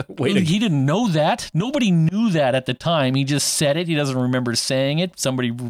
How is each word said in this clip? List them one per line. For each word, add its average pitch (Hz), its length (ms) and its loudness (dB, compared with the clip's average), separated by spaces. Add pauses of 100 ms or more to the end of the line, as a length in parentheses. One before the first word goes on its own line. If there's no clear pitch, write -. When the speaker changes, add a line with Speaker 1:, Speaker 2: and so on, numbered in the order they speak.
Speaker 1:
Way - 260 -2
to - 60 4
Speaker 2:
He 175 180 0
didn't 160 260 2
know 196 240 0
that. 165 460 0
Nobody 233 360 0
knew 180 400 2
that 139 240 2
at 131 120 -2
the 127 80 -2
time. 143 400 0
He 139 100 2
just 139 300 -2
said 147 220 2
it. 175 120 -2
He 170 60 0
doesn't 143 220 0
remember 127 380 0
saying 135 440 0
it. 180 200 -4
Somebody 127 340 -2 (180)